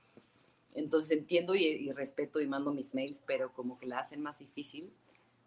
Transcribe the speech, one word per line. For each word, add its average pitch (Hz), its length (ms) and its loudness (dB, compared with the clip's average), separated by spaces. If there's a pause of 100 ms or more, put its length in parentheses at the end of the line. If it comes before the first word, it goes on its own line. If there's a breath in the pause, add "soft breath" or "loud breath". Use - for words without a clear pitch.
(760)
Entonces 156 420 2
entiendo 175 380 4
y, 190 100 6
y 143 260 0
respeto 139 480 -2
y 147 80 2
mando 139 260 0
mis 135 200 -6
mails, 139 320 -2
pero 131 280 0
como 127 240 -6
que 131 100 -10
la 123 120 -2
hacen 143 220 -6
más 147 180 -6
difícil. 147 520 -12 (560)